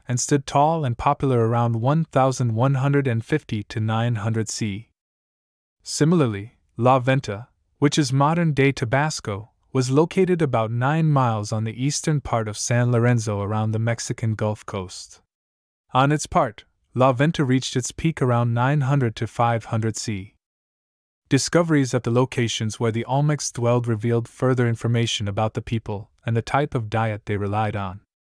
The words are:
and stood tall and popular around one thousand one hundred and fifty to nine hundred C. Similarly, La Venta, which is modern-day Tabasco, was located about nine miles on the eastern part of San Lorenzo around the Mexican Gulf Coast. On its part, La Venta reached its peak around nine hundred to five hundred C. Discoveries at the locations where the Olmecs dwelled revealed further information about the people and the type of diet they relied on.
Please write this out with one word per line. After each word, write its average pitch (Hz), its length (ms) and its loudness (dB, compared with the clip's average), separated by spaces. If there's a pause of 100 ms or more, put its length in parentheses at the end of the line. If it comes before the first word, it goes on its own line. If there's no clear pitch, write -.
and 127 120 -2
stood 143 260 0
tall 151 400 2
and 120 140 -4
popular 131 480 2
around 117 300 0
one 143 280 0
thousand 131 480 0
one 131 220 2
hundred 139 320 2
and 113 180 -2
fifty 117 380 -4
to - 160 -8
nine 113 380 0
hundred 110 320 -2
C. 104 420 -6 (920)
Similarly, 127 800 0 (180)
La 127 220 4
Venta, 123 480 -2 (320)
which 143 180 2
is 131 160 2
modern-day 139 580 2
Tabasco, 127 800 -4 (240)
was 131 160 0
located 170 540 2
about 117 260 0
nine 139 380 0
miles 117 440 2
on 110 120 -2
the 113 200 -6
eastern 147 380 -2
part 113 260 -2
of 104 80 -8
San 120 360 0
Lorenzo 117 500 2
around 107 300 -2
the 110 80 -2
Mexican 113 560 -2
Gulf 107 280 -4
Coast. - 580 -10 (720)
On 135 200 4
its 151 160 -2
part, 147 380 -2 (280)
La 127 200 4
Venta 147 300 2
reached 127 320 0
its 123 160 -4
peak - 300 -2
around 120 320 2
nine 131 280 2
hundred 131 340 0
to 117 100 -4
five 117 400 0
hundred 113 320 -2
C. 104 380 -8 (920)
Discoveries 143 640 2
at 123 100 0
the 120 80 -2
locations 117 680 -2
where 117 120 0
the 113 160 -2
Olmecs 143 460 -2
dwelled 120 340 0
revealed 117 400 0
further 127 400 0
information 117 600 -2
about 107 260 -2
the 123 80 -6
people 107 480 -6 (160)
and 113 100 -2
the 117 60 0
type 143 320 -2
of 110 160 -4
diet 110 380 -2
they 104 100 -2
relied 104 380 -2
on. 98 260 -8 (220)